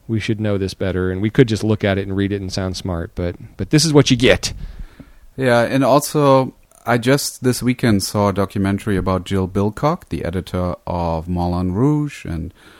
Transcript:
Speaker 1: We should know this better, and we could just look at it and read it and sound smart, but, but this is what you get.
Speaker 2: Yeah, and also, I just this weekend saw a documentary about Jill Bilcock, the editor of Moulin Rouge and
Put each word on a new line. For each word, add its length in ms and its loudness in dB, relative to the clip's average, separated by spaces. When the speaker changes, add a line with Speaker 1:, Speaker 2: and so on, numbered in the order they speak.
Speaker 1:
We 140 -2
should 200 -4
know 180 0
this 160 -2
better, 360 -2
and 100 -4
we 100 0
could 180 4
just 160 -2
look 180 0
at 160 2
it 80 -4
and 100 -6
read 140 0
it 100 -2
and 120 -8
sound 240 -4
smart, 400 -6
but, 180 -4
but 140 -8
this 140 4
is 80 0
what 200 6
you 40 6
get. 360 4
Speaker 2:
Yeah, 260 2
and 220 0
also, 680 4
I 100 2
just 460 0
this 200 0
weekend 400 2
saw 260 0
a 40 2
documentary 640 -2
about 280 0
Jill 240 -2
Bilcock, 600 -2
the 160 -6
editor 520 -4
of 420 -4
Moulin 460 -2
Rouge 500 -2
and 300 -8